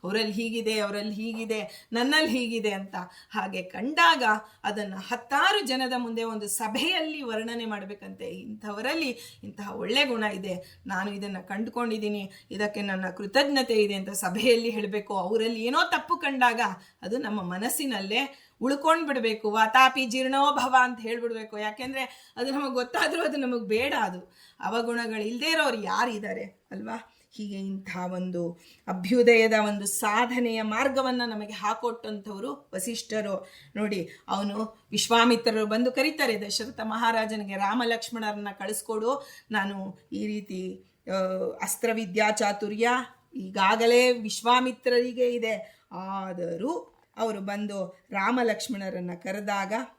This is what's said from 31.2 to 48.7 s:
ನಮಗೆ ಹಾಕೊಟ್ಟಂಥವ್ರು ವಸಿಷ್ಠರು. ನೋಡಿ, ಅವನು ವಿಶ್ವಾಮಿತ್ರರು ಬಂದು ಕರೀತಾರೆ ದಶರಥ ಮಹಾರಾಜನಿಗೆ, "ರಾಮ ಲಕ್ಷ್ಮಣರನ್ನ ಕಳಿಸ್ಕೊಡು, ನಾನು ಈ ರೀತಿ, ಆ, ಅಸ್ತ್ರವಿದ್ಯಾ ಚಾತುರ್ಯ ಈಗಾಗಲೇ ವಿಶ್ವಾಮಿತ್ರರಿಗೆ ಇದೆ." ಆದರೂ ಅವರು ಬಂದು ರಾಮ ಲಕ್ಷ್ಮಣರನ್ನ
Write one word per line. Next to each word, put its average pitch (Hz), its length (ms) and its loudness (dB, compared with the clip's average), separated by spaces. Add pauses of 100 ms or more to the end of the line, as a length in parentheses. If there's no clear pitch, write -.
ನಮಗೆ 214 260 -6
ಹಾಕೊಟ್ಟಂಥವ್ರು 214 1200 -4
ವಸಿಷ್ಠರು. 208 760 -4 (280)
ನೋಡಿ, 202 320 -2 (200)
ಅವನು 208 640 -4
ವಿಶ್ವಾಮಿತ್ರರು 226 760 4
ಬಂದು 233 260 2
ಕರೀತಾರೆ 254 540 0
ದಶರಥ 220 340 -4
ಮಹಾರಾಜನಿಗೆ, 220 760 0
"ರಾಮ 202 300 0
ಲಕ್ಷ್ಮಣರನ್ನ 220 680 -2
ಕಳಿಸ್ಕೊಡು, 214 760 -2 (240)
ನಾನು 196 480 -4 (140)
ಈ 208 140 -4
ರೀತಿ, 190 580 -8 (260)
ಆ, 185 40 -2 (480)
ಅಸ್ತ್ರವಿದ್ಯಾ 214 680 0
ಚಾತುರ್ಯ 214 600 0 (440)
ಈಗಾಗಲೇ 226 800 6
ವಿಶ್ವಾಮಿತ್ರರಿಗೆ 247 1160 2
ಇದೆ." 226 520 -4 (100)
ಆದರೂ 185 1120 -6 (140)
ಅವರು 214 240 0
ಬಂದು 202 680 -6
ರಾಮ 214 320 2
ಲಕ್ಷ್ಮಣರನ್ನ 196 680 -2 (120)